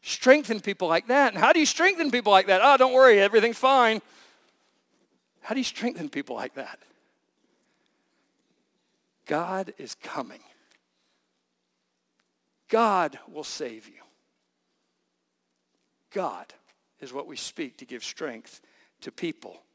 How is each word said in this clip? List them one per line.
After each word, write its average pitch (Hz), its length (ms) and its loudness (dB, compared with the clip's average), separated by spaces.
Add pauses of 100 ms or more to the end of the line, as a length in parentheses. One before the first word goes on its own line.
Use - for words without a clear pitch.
Strengthen 247 600 2
people 196 260 -6
like 165 200 0
that. 254 260 2
And 180 100 0
how 277 80 4
do 349 80 4
you 302 60 2
strengthen 330 440 0
people 214 220 0
like 190 160 6
that? 190 160 4
"Oh, 277 140 6
don't 254 160 2
worry, 254 260 8
everything's 208 380 2
fine." 240 440 2 (1400)
How - 120 -10
do 262 60 -4
you 240 60 -4
strengthen 202 420 -8
people 135 300 -10
like 123 160 -12
that? - 260 -16 (2500)
God 185 520 -6
is 135 240 -16
coming. - 420 -14 (2250)
God 190 580 0
will 151 160 -16
save 113 460 -14
you. 101 60 -20 (2250)
God 131 440 -10 (460)
is 127 140 -18
what 139 120 -12
we 151 120 -18
speak - 400 -12
to 131 80 -20
give 123 180 -16
strength - 560 -14 (400)
to - 140 -18
people. 127 500 -12 (120)